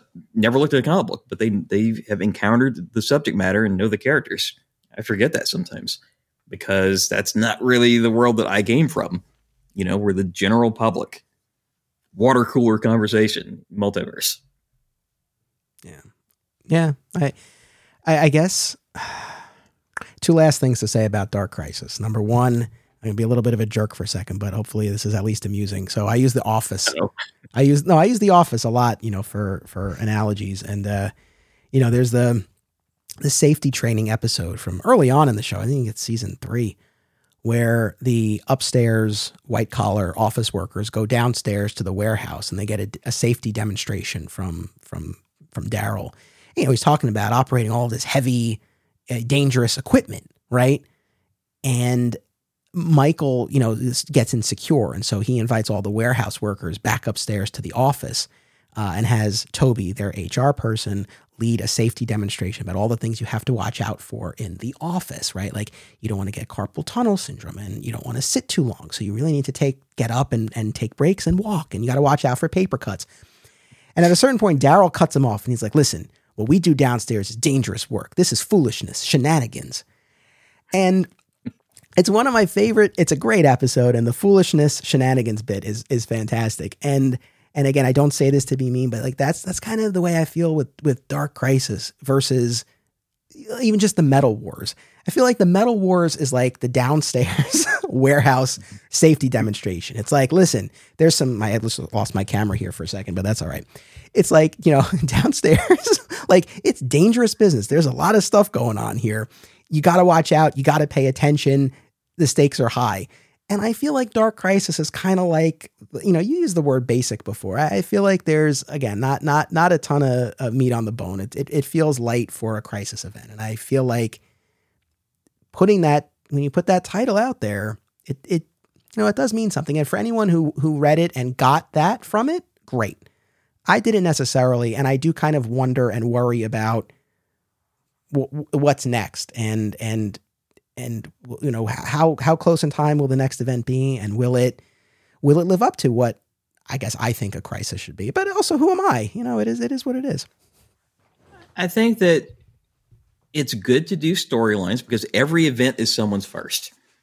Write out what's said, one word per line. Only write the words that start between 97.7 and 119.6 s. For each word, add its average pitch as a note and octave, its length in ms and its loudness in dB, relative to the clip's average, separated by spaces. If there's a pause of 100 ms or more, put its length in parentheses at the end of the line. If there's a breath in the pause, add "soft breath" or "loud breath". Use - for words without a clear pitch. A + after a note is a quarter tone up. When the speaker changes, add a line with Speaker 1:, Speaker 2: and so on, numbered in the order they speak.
Speaker 2:
<laughs> G4 120 -4
warehouse C3 720 2 (320 loud breath)
safety D#3 380 4
demonstration. G#2+ 680 -4
It's G#2 160 -4
like, C3+ 180 2
"Listen, D#3+ 400 2 (280 soft breath)
there's D#3+ 160 6
some," B2 280 -2
I A2 160 0
just A2 340 -6
lost G#2 220 -2
my F#2+ 80 -2
camera G#2 340 -2
here F#2+ 140 -6
for - 140 -10
a - 40 -8
second, F#2+ 260 -10
but F#2 100 -4
that's G#2+ 180 -2
all - 60 -6
right. - 160 -10 (500 loud breath)
It's - 160 2
like, D#3+ 240 6 (100)
you F3 80 6
know, C3+ 100 6 (120)
<laughs> C#3+ 100 -2
downstairs, - 960 2
<laughs> - 280 -14
like, F#3 200 6 (160 loud breath)
it's - 160 0
dangerous G#3 540 4
business. D3+ 340 2
There's D3+ 180 4
a B2+ 60 0
lot D#3 220 2
of G#3 80 4
stuff G3+ 300 2
going A#2 260 -2
on A2 180 -6
here. G#2+ 320 -4 (400 soft breath)
You D3+ 120 0
gotta F3 240 6
watch E3 280 4
out. D#3 240 4
You C#3 60 -4
gotta D3+ 240 2
pay C3+ 200 0
attention. C#3 640 2 (460 soft breath)
The D#3+ 80 4
stakes - 340 2
are A#2+ 80 0
high. G#2 400 -2 (400 soft breath)
And G3+ 140 -2
I A3+ 100 -2
feel C#4+ 220 -4
like B3+ 160 -2
Dark A3 260 2
Crisis F#3+ 420 0
is D3+ 120 -4
kinda F#3+ 320 0
like, D#3+ 500 0 (320)
you G3+ 80 4
know, E3 80 4
you A#3 160 0
used D#4 200 0
the E3 60 2
word C3 240 2
basic A#2+ 380 -2
before. F#2+ 340 -8
I, D#3 200 0
I F#3 40 0
feel G3+ 200 0
like G3 220 2
there's, D3+ 440 2
again, B2+ 320 -6
not, C3 220 -2
not, D3+ 280 0
not E3+ 220 4